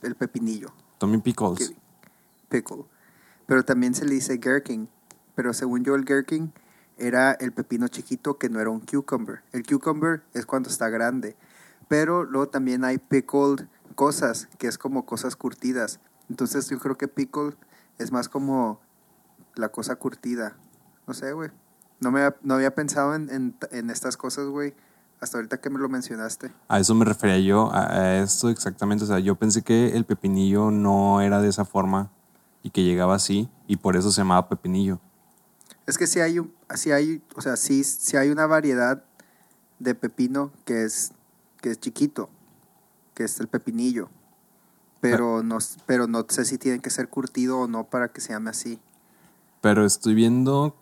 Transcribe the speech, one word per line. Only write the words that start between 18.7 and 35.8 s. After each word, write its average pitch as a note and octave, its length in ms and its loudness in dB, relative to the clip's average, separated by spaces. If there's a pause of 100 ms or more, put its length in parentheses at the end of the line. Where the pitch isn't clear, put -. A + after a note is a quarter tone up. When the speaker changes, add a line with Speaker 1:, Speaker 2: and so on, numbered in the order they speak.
Speaker 1:
la A2 160 -4
cosa A#2+ 260 -8
curtida. A#2+ 600 -6 (500)
No B2+ 80 -10
sé, C3+ 180 -8
güey. D#3+ 180 -10 (500)
No B2+ 100 0
me C3+ 100 4
hab-, C#3 220 2
no C3+ 120 0
había C3+ 200 2
pensado D3 400 0
en, D3+ 160 -6
en, B2+ 260 -4 (140)
en A#2 200 -6
estas B2 260 -6
cosas, C#3 320 -8
güey, C#3+ 260 -6 (460)
hasta B2 180 -8
ahorita A2+ 220 -6
que C#3+ 100 -6
me C#3 80 -6
lo C3+ 100 -2
mencionaste. B2 640 -8 (160)
Speaker 2:
A G#2 120 2
eso G#2 140 4
me A2+ 100 6
refería G#2+ 340 4
yo, G2+ 340 4
a, G2 200 2
a F#2+ 300 4
esto G2 280 0
exactamente. G#2 540 -2
O - 20 -2
sea, G2+ 140 2
yo F#2+ 160 2
pensé G#2+ 260 2
que A#2 340 4
el A#2 80 2
pepinillo G2 680 2
no G2+ 520 4
era G2+ 180 4
de G#2 80 4
esa G2+ 160 0
forma G2 460 0 (520)
y - 80 -8
que F#2 140 2
llegaba F2+ 300 4
así, G2+ 340 0 (180)
y G#2 100 0
por F#2 200 2
eso G3+ 160 2
se - 80 2
llamaba F#2 280 4
pepinillo. F#2 520 -2 (840)